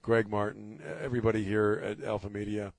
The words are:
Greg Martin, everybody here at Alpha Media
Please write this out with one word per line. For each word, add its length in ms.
Greg 260
Martin, 540
everybody 440
here 400
at 180
Alpha 260
Media 500